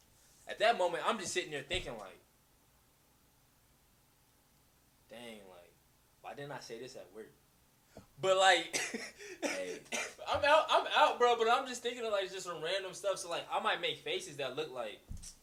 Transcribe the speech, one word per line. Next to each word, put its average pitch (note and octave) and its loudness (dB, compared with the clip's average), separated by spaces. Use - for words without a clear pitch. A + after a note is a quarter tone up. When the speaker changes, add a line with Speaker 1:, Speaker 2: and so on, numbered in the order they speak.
Speaker 1:
At - -8
that A3 4
moment, E3+ 0
I'm A3 2
just F3+ -6
sitting E3+ -2
there C#3 -6
thinking, D3+ -4
like, F#2 -14
"Dang, A2+ -14
like, F2 -20
why F#2 -12
didn't C#3+ -10
I B2 -8
say A#2 -12
this B2+ -14
at F#2+ -16
work?" G#2+ -16
But, F#3+ 4
like, F#3 6
<laughs> - -8
Speaker 2:
Hey. F#3 -4
Speaker 1:
I'm C#4+ 0
out, D4+ 8
I'm - 4
out, C#4 6
bro, A#3+ 8
but A3+ 4
I'm C4 4
just B3 -8
thinking B3 -4
of, A3 -2
like, G3 0
just F#3 -8
some E3 -6
random F#3 -2
stuff. F#3+ -2
So, F3 -8
like, D3+ -4
I F3+ 0
might G3 0
make D3+ -2
faces D#3 -6
that C3 -4
look C#3+ -6
like, A2 -6